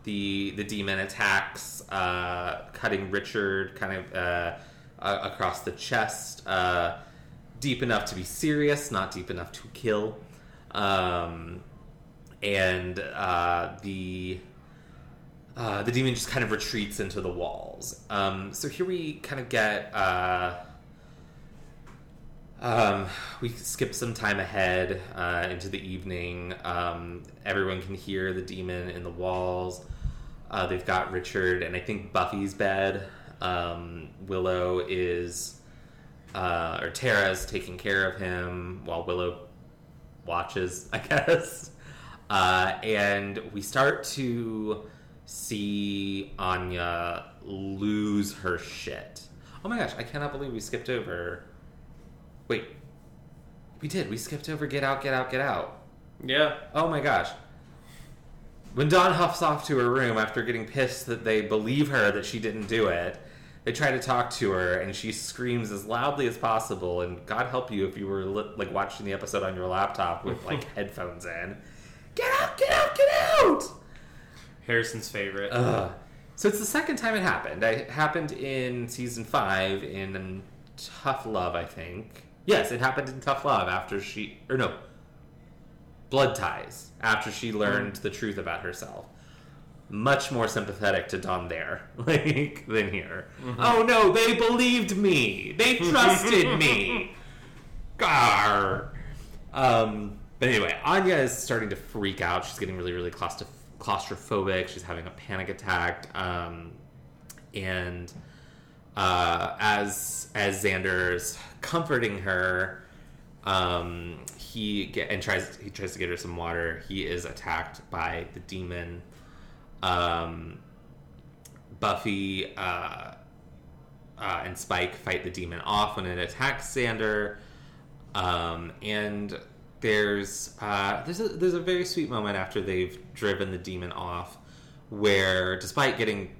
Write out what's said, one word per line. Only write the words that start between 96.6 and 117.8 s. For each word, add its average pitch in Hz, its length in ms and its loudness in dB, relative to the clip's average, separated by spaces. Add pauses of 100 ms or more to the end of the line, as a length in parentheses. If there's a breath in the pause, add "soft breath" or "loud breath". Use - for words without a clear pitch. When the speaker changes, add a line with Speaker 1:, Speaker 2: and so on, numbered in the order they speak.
Speaker 2:
<laughs> - 420 -12
Speaker 1:
Gar. 104 960 6 (600 loud breath)
Um, 110 640 4 (220)
but 123 100 4
anyway, 98 340 4
Anya 185 320 6
is 131 200 4
starting 113 340 0
to 98 60 -2
freak 98 460 -2
out. 90 240 2
She's - 140 -8
getting 95 180 -2
really, 90 140 -2
really 87 200 -2
claustroph-, - 340 -6 (340)
claustrophobic. 95 880 0
She's 87 160 -12
having 85 240 -8
a 90 40 -12
panic 95 380 -6
attack. 90 680 -2
Um, 85 560 -4 (840)
and, 90 580 -4 (840 loud breath)
uh, 90 640 4
as, 104 760 0
as 98 280 0
Xander's 92 760 2 (240 loud breath)
comforting 123 580 2
her, 92 640 0 (640 loud breath)
um, 87 720 0 (200)
he 104 500 -4
ge-, - 100 -6 (120)
and 104 120 -2
tries, 95 420 -2
he 101 60 -10
tries 95 240 -8
to 90 60 -12
get 87 100 -2
her 87 80 -2
some 87 180 -8
water. 85 540 -2
He 95 160 -4
is 85 200 -4
attacked 80 640 -6